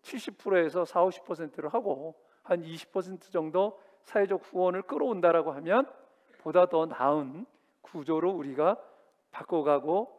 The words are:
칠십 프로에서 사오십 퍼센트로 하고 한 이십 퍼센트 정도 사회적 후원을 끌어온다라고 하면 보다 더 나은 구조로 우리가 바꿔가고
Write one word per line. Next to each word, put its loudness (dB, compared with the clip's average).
칠십 -12
프로에서 2
사오십 0
퍼센트로 -10
하고 -4
한 -2
이십 -14
퍼센트 -6
정도 -2
사회적 0
후원을 0
끌어온다라고 2
하면 0
보다 4
더 0
나은 -2
구조로 -2
우리가 0
바꿔가고 0